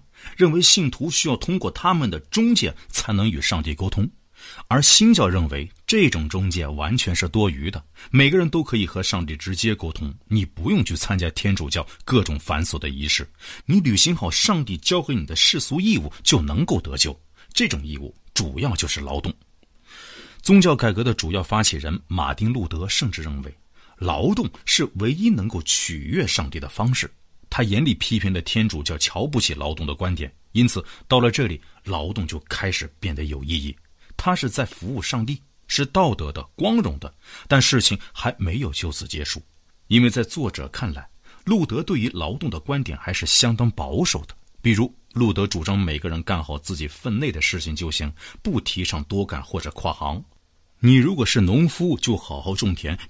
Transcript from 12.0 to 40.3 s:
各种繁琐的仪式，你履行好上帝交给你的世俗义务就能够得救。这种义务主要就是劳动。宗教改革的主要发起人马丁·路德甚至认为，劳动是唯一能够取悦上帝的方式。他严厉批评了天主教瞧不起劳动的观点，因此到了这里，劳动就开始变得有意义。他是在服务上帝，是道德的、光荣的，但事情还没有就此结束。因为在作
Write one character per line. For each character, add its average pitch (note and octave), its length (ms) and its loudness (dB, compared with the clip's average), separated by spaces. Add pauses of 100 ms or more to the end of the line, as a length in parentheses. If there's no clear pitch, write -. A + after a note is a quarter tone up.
各 A#2+ 180 4
种 D2 140 -4
繁 D#2 260 -2
琐 D2+ 140 -4
的 D2 100 -6
仪 C#2 180 -6
式， - 240 -2 (360)
你 F#3+ 140 6
履 C#3 140 2
行 E3 220 4
好 - 140 -2
上 F3+ 340 2
帝 F#2+ 140 -6
交 F3+ 240 0
给 C#3+ 120 -2
你 E2 120 -2
的 E2 100 -6
世 - 240 2
俗 C#3+ 180 -2
义 G#3 200 4
务 D2+ 120 -4 (120)
就 - 180 4
能 D2+ 240 0
够 A2 160 2
得 C2+ 160 -8
救。 C#2+ 180 -2 (380)
这 A#3 160 0
种 D2 180 -4
义 D2 120 -8
务 C#2 160 -12 (180)
主 C#2 260 -2
要 A#2 160 0
就 D2+ 140 -2
是 C#2+ 140 -4
劳 C#2 180 -4
动。 - 100 -4 (1120)
宗 G3 180 8
教 E3+ 160 8
改 A#2 160 2
革 G#2 140 0
的 B2 80 2
主 E2+ 180 -2
要 F#2 120 0
发 G#2+ 200 0
起 - 140 0
人 D2+ 320 -4
马 D#2 240 -2
丁· G#2+ 200 -2
路 A2 140 -2
德 E2+ 220 -6
甚 A2+ 220 0
至 D#2+ 120 -8
认 C#2+ 200 -8
为， C#2+ 120 -14 (440)
劳 F2+ 360 0
动 F#3+ 160 -2 (140)
是 - 300 0
唯 A2 180 0
一 G3+ 160 2
能 B2+ 180 2
够 E2 180 -4
取 - 340 -2
悦 B2+ 280 -2
上 - 220 -2
帝 D2+ 100 -8
的 - 80 -8
方 A#2+ 280 0
式。 - 180 -4 (380)
他 - 120 -2
严 G#2+ 220 2
厉 C3+ 100 4
批 - 240 0
评 F#2+ 140 0
了 F2+ 80 -2
天 A2 260 0
主 D#2 160 -4
教 D#2 140 -4
瞧 G2 300 -2
不 D3 120 0
起 - 140 0
劳 C#2+ 220 -4
动 D#2+ 120 -6
的 C#2+ 80 -4
观 F2+ 200 -2
点， D2+ 180 -6 (200)
因 A#2+ 140 6
此 F#2+ 160 0 (240)
到 B2+ 140 4
了 A#2+ 100 4
这 B2+ 160 0
里， D#2+ 140 -4 (240)
劳 F2 260 -4
动 F#2+ 160 -4
就 D2+ 120 -8 (100)
开 - 240 -4
始 D2+ 260 -6
变 E2 160 -4
得 D2+ 100 -6
有 C#2 200 -6
意 C#2+ 40 -8
义。 C#2+ 280 -4 (400)
他 F3+ 180 0
是 C#3 140 -2
在 B2+ 160 -2
服 A2+ 300 -10
务 G2+ 80 -6
上 A2+ 240 -2
帝， C#3+ 120 -6 (280)
是 - 180 0
道 D3+ 300 2
德 D2 180 -6
的、 C#2 100 -10 (120)
光 A3 220 0
荣 F#2+ 220 0
的， - 140 -12 (340)
但 C3+ 140 6
事 B2+ 220 4
情 G2+ 160 2 (140)
还 - 260 -4
没 F#2+ 220 -2
有 F#2 120 -4
就 E2 180 -6
此 - 160 -6
结 D2 180 -8
束。 - 180 -8 (460)
因 A#2+ 140 8
为 A#2+ 60 6
在 A#2 140 0
作 B2 280 -4